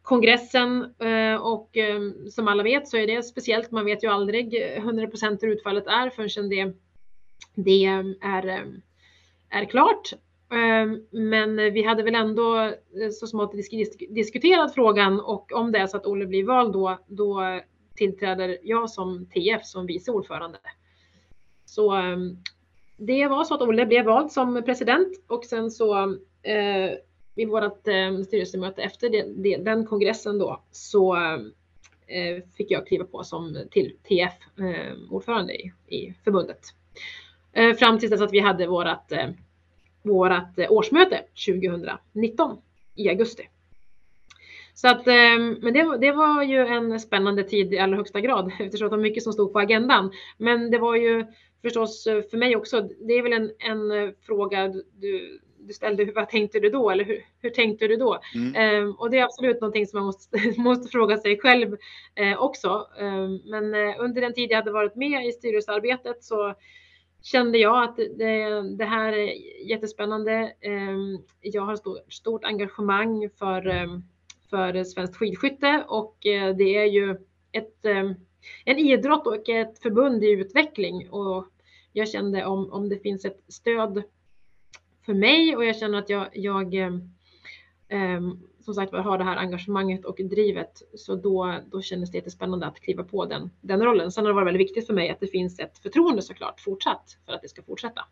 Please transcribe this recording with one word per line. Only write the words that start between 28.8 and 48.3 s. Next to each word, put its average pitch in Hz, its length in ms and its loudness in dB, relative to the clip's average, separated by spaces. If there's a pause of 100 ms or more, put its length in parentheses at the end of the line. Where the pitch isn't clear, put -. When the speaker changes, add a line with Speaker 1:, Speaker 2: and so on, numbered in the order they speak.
Speaker 1:
efter 233 280 -4
det, 214 160 2 (100)
det, 190 220 0
den 220 280 0
kongressen 208 540 0
då, - 220 -4 (100)
så, 185 440 2 (920)
eh, 175 360 -6 (140)
fick 202 140 -4
jag 180 160 0
kliva 180 180 0
på - 180 -14
som 165 340 -10 (140)
till - 240 0 (120)
T 180 120 4
F, 175 140 0 (260)
eh, 170 340 -6 (160)
ordförande 196 440 -4
i, - 180 -10 (160)
i 180 260 -10 (100)
förbundet. 190 360 0 (920)
Eh, 226 220 6
fram 226 240 6
tills 220 120 0
dess 202 100 2
att 196 120 4
vi 202 60 8
hade 180 280 2
vårat, 175 440 -2
eh, - 180 -4 (760)
vårat, 185 560 2
eh, 175 120 2
årsmöte 269 500 6 (120)
tjugohundranitton 208 1200 -2 (380)
i 202 140 0
augusti. 220 340 -2 (1300)
Så - 140 2
att, 247 200 6
eh, 240 320 10 (220)
men 233 120 0
det, 302 240 4
det 269 140 6
var 294 320 4
ju 269 160 2
en 233 400 0
spännande 202 440 0
tid 196 300 0
i 185 60 0
allra 190 180 2
högsta 202 240 -4
grad, 202 340 0